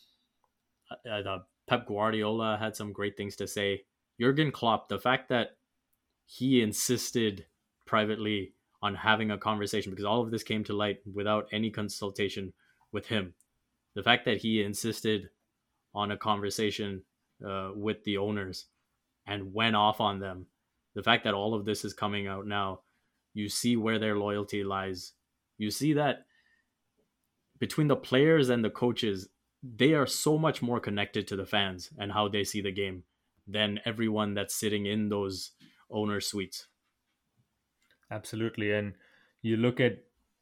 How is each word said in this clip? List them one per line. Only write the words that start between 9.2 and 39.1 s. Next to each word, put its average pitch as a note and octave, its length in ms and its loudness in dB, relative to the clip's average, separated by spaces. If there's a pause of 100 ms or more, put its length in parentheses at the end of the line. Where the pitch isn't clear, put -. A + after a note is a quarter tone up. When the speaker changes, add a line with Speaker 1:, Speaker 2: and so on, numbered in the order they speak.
Speaker 1:
a G2+ 60 -2
conversation, G#2 540 -2
because F#2+ 140 -6
all A2+ 160 2
of A2+ 100 -4
this A2+ 120 -4
came G#2+ 200 -2
to G#2 100 -6
light G#2 260 0 (140)
without G#2 380 0
any G#2+ 180 -2
consultation G2+ 840 -4 (380)
with G#2 160 -8
him. F#2+ 260 -2 (600)
The G2 80 -6
fact A#2+ 220 4
that A2 120 2
he A2 240 2
insisted G#2 680 -2 (640)
on G#2 160 -2
a G2+ 60 -4
conversation, G2+ 840 -2 (420)
uh, F#2+ 320 -6
with G#2 280 -4
the G2+ 160 -2
owners G2+ 460 -4 (600)
and G2 260 -8
went A2 240 2
off G#2+ 240 4
on G2+ 200 0
them. F#2 260 -8 (480)
The G2+ 80 -6
fact A2+ 220 4
that G#2+ 100 2
all G#2 220 0
of G2+ 100 -4
this G#2 180 0
is G#2 120 -6
coming G2+ 320 -2
out G2 180 -6
now, G2+ 360 -2 (520)
you G#2 160 -4
see A#2+ 260 0
where A2 220 2
their G#2+ 180 0
loyalty G2+ 480 -2
lies. F#2+ 500 -6 (440)
You G#2+ 140 -2
see D3 220 2
that C#3+ 340 0 (1300)
between D3+ 300 0
the C#3 80 4
players D3+ 540 6
and A#2+ 140 4
the G#2+ 60 0
coaches, A2 580 0 (360)
they B2+ 300 4
are C#3+ 120 4
so D3+ 320 2
much D#3 240 2
more A#2+ 180 0
connected G#2 480 -2
to G#2 80 -6
the F#2+ 120 -6
fans F#2+ 500 0
and G2+ 140 -4
how G#2 160 2
they G2+ 160 0
see G2+ 180 -4
the G2 100 -2
game F#2+ 340 -4 (420)
than G#2 380 0
everyone G#2+ 500 0
that's G2+ 180 -2
sitting G#2 320 0
in G#2 240 0
those G2 440 -4 (360)
owner G#2 320 0
suites. - 460 -6 (1400)
Speaker 2:
Absolutely. A2 600 -2
And G#2 220 0 (480)